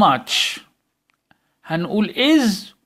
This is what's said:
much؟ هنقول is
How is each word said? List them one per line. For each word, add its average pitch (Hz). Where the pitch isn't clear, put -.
much؟ -
هنقول 175
is 254